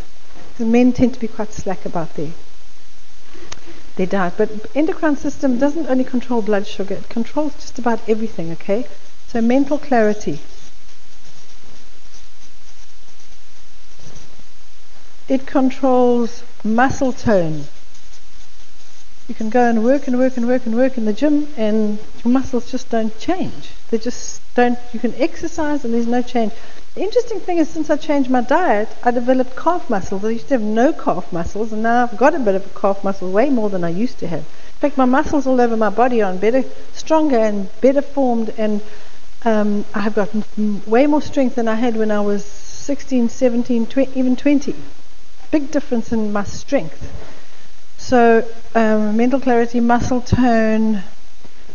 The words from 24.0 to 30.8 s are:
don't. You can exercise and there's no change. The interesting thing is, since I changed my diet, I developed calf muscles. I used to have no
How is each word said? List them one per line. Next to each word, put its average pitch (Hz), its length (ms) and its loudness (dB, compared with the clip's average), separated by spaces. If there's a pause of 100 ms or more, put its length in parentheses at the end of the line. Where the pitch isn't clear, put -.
don't. 247 240 2 (160)
You 220 60 -2
can 226 160 0
exercise 294 680 0
and 233 100 0
there's 233 120 0
no 240 160 2
change. 226 320 0 (400)
The 240 80 -2
interesting 427 380 0
thing 349 180 -2
is, 311 100 2
since 311 220 -2
I 302 80 2
changed 285 320 0
my 254 120 2
diet, 247 460 0 (160)
I 247 80 2
developed 254 460 0
calf 339 320 0
muscles. 196 340 -2
I 220 60 -2
used 233 200 -4
to 285 40 2
have 240 80 0
no 226 320 2